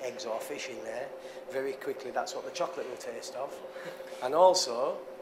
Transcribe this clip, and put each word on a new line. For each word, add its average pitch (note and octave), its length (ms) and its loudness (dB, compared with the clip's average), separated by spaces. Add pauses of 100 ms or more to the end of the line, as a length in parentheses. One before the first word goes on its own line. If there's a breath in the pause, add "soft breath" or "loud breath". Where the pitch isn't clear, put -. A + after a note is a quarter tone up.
eggs A#2+ 220 -6
or A2+ 160 -2
fish - 280 -6
in A2+ 160 -8
there, A#2 220 -4 (440 loud breath)
very C3+ 220 0
quickly C3 380 -6
that's A#2+ 240 -2
what C3+ 100 -6
the C3 60 -8
chocolate D3 380 -2
will A#2+ 80 -6
taste A#2 400 -8
of. C3+ 180 -4 (680 loud breath)
And C3 120 2
also, D#3+ 640 8 (260)